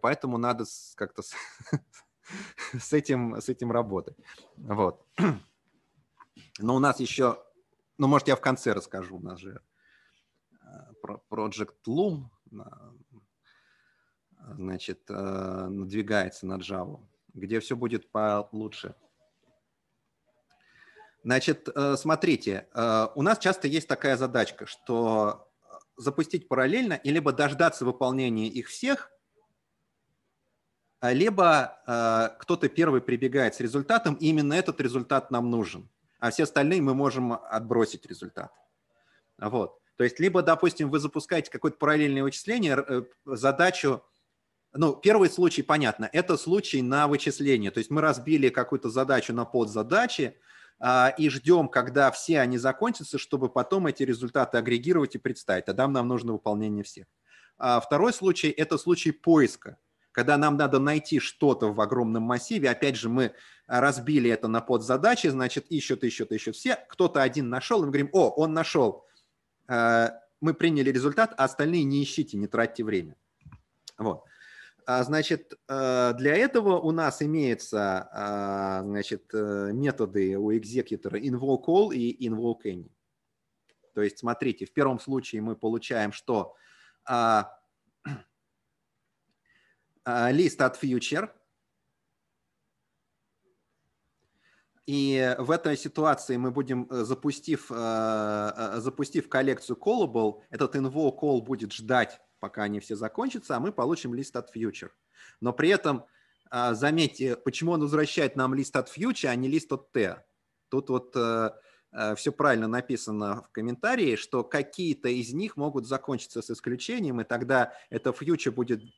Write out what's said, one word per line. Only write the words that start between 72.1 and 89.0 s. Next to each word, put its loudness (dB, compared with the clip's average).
не -4
тратьте -2
время. -4
Вот. -4
А, 2
значит, -2
э, 2
для 2
этого 4
у 0
нас 0
имеются, 0
а, -4
значит, -6
э, -2
методы -2
у 0
экзекьютора -4
invoke -2
all 2
и -4
invoke -4
any. -10
То -2
есть, -2
смотрите, -4
в -14
первом 0
случае -6
мы -4
получаем, -2
что, -4
а, 2
<clears throat> -20